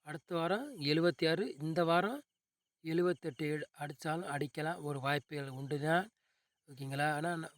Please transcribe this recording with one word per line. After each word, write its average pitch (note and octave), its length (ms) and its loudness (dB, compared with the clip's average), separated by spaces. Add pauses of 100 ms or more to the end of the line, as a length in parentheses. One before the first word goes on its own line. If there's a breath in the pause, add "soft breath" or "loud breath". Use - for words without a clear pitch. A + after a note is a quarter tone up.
அடுத்த D3+ 280 -10
வாரம் F3+ 320 2 (160)
எழுபத்தி E3 460 4
ஆறு, E3+ 160 2 (140)
இந்த D#3+ 260 0
வாரம் F3+ 360 4 (640)
எழுபத்தெட்டு E3 600 0
எடு-, D3 320 -4
அடிச்சாலும் D3+ 520 -6
அடிக்கலாம், D#3 520 -4
ஒரு C#3+ 180 -4
வாய்ப்புகள் C#3 500 -2
உண்டு C3+ 300 -4
தான். E3 260 2 (640)
ஓகேங்களா? C#3 440 -2
ஆனா, D3+ 240 -2
ந-, D#3+ 200 -8